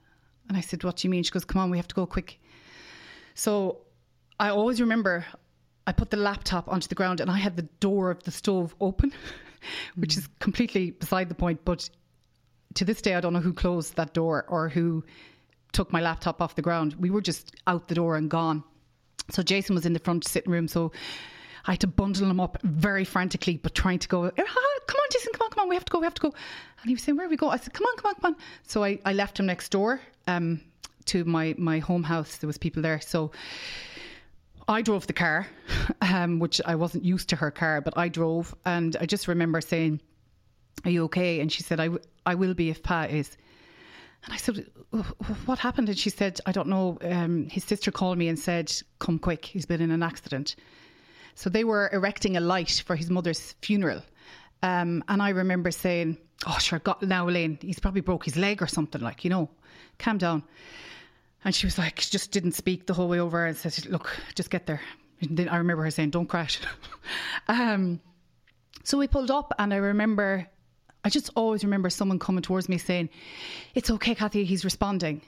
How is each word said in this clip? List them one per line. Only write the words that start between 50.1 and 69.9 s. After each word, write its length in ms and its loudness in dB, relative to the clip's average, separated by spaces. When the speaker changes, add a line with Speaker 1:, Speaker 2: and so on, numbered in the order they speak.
Speaker 1:
So 160 -4
they 140 2
were 300 4
erecting 420 2
a 40 2
light 460 2
for 80 0
his 160 -2
mother's 520 0
funeral. 400 2
Um, 460 2
and 140 2
I 80 2
remember 420 2
saying, 460 0
"Oh, 140 -2
sure, 180 0
God, 240 -2
now, 260 2
Elaine, 340 0
he's 180 -6
probably 220 2
broke 240 -2
his 100 -2
leg 260 2
or 60 0
something, 320 -2
like, 240 -6
you 60 2
know, 200 2
calm 200 0
down." 260 0
And 100 2
she 120 2
was 120 -2
like, 200 -2
she 120 -2
just 200 -2
didn't 220 2
speak 340 -2
the 80 0
whole 140 2
way 100 2
over 280 2
and 100 -2
said, 340 -6
"Look, 260 -4
just 140 -4
get 160 -4
there." 140 -4
And 140 -2
then 120 2
I 80 0
remember 280 2
her 60 0
saying, 200 0
"Don't 180 0
crash." 360 -2
<laughs> 840 -8
Um, 520 2
so 140 2
we 100 4
pulled 220 2
up 280 0
and 160 2
I 40 2
remember, 680 2